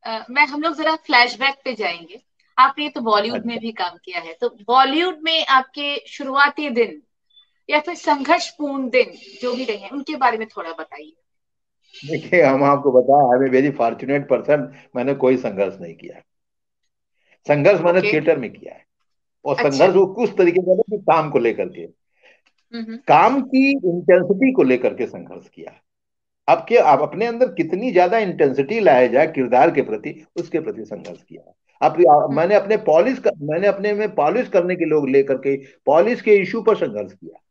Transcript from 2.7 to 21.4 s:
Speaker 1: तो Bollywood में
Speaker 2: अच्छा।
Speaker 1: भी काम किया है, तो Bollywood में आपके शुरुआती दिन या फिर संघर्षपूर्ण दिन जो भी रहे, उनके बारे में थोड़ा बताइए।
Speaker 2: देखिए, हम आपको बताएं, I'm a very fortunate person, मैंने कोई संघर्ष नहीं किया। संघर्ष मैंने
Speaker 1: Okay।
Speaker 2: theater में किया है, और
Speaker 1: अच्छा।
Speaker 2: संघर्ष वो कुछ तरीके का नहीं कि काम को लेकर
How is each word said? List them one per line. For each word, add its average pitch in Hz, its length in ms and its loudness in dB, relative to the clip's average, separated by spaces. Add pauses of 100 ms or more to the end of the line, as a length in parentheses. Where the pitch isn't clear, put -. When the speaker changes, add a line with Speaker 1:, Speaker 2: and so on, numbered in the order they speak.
Speaker 1:
तो 294 120 -10
Bollywood 220 440 -2
में 233 100 -8
Speaker 2:
अच्छा। 226 120 -10
Speaker 1:
भी 220 40 -8
काम 175 320 -8
किया 180 160 -12
है, 165 220 -16
तो 240 80 -4
Bollywood 269 760 0
में 320 220 -2
आपके 285 640 -2
शुरुआती 285 640 -2
दिन 214 320 -4 (680)
या 302 100 0
फिर 320 160 -8
संघर्षपूर्ण 277 920 -2
दिन 240 160 2 (360)
जो 240 140 -6
भी 262 80 -8
रहे, 202 260 -8
उनके 285 260 -10
बारे 240 220 -2
में 220 100 -10 (100)
थोड़ा 165 120 -12
बताइए। - 460 -18 (960)
Speaker 2:
देखिए, 165 300 0
हम 139 220 4
आपको 139 280 2
बताएं, 127 460 6
I'm 131 160 0
a 127 80 4
very 143 200 -2
fortunate 135 500 -2
person, 139 360 0 (280)
मैंने 127 180 -4
कोई 131 240 2
संघर्ष 95 440 -4
नहीं 82 140 -16
किया। - 240 -20 (1300)
संघर्ष 156 340 4
मैंने 175 180 2
Speaker 1:
Okay। 208 140 -2
Speaker 2:
theater 156 240 0
में 117 160 -10
किया - 200 -20
है, - 120 -20 (600)
और 139 100 -4
Speaker 1:
अच्छा। 147 140 0
Speaker 2:
संघर्ष 165 260 4
वो 190 100 6
कुछ 233 320 -4
तरीके 180 240 2
का 180 120 2
नहीं 202 240 -2
कि - 0 -
काम 156 320 0
को 143 100 0
लेकर 117 260 -2